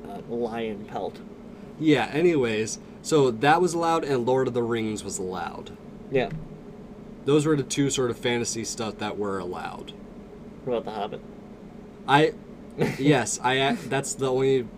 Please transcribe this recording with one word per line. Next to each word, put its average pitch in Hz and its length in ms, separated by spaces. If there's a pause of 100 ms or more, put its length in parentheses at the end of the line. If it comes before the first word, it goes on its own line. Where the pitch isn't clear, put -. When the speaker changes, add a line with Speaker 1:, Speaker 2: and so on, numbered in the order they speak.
Speaker 1:
a, 101 60
a - 220
lion 113 520
pelt. 98 340 (580)
Speaker 2:
Yeah, 147 320
anyways. 123 680 (240)
So 139 280
that 139 300
was 175 140
allowed, 165 300
and 135 200
Lord 127 240
of 120 60
the 123 80
Rings 110 420
was 95 140
allowed. 90 580 (340)
Speaker 1:
Yeah. 131 200 (960)
Speaker 2:
Those 143 180
were 156 100
the 139 80
two 139 280
sort 127 200
of 113 60
fantasy 117 480
stuff 104 320
that 107 220
were 101 200
allowed. 87 540 (720)
Speaker 1:
What 123 140
about 101 80
The 104 120
Hobbit? 104 220 (880)
Speaker 2:
I, 147 240 (460)
Speaker 1:
<laughs> - 200
Speaker 2:
yes, 135 440
I, 131 320
that's 135 400
the 131 180
only 131 340 (100)